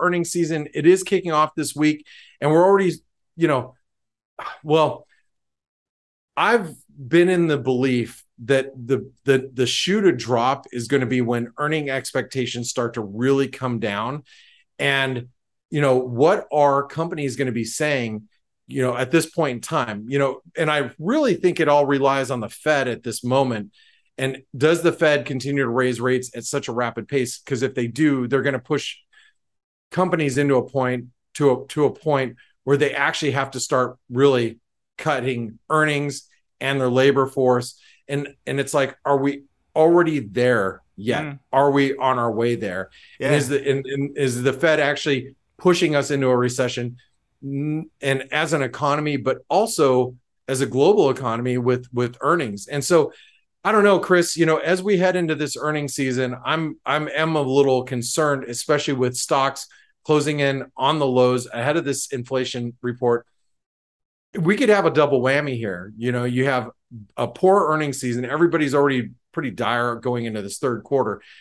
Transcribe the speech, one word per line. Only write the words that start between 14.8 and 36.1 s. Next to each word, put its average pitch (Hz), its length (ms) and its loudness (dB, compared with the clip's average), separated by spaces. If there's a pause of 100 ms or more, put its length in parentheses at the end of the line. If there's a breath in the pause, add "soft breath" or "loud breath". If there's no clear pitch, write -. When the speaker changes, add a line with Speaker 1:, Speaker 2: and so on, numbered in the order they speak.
Speaker 1:
you 156 100 -2
know, 131 200 4
what 127 520 0
are 143 320 2
companies 151 540 -6
gonna 127 160 -2
be 117 100 -4
saying, 117 640 -4 (400)
you 139 140 -4
know, 123 160 0
at 127 120 -2
this 160 200 2
point 143 260 -2
in 113 60 -12
time? 113 480 -4
You 139 100 0
know, 139 220 0 (160)
and 160 120 0
I 143 300 -2
really 240 360 0
think 180 260 0
it 151 80 2
all 147 160 4
relies 135 440 2
on 123 120 -4
the 104 80 -8
Fed 139 400 -2
at 113 140 -6
this 117 200 -8
moment. 123 480 0 (460 soft breath)
And 135 260 -6 (120)
does 160 280 2
the 170 80 4
Fed 147 340 2
continue 139 380 -4
to 120 60 -2
raise 120 320 0
rates 127 340 -2
at 117 80 -12
such - 240 -6
a 127 40 -6
rapid 117 360 -6
pace? 131 300 -4
'Cause 123 260 -6
if 131 100 -2
they 120 140 -4
do, 131 400 0
they're 131 140 0
gonna 131 180 -2
push - 380 -6 (960 soft breath)
companies 165 460 0
into 143 180 2
a 120 120 0
point, 127 380 -4 (300)
to 143 160 4
a, 127 160 -2
to 151 180 0
a 131 80 0
point 135 420 -2 (280 soft breath)
where 139 140 2
they 139 160 0
actually 147 380 -2
have 131 200 -2
to 131 80 -8
start 127 380 -2 (120)
really 123 500 2 (380)
cutting 123 600 -4 (120)
earnings 147 580 0 (320)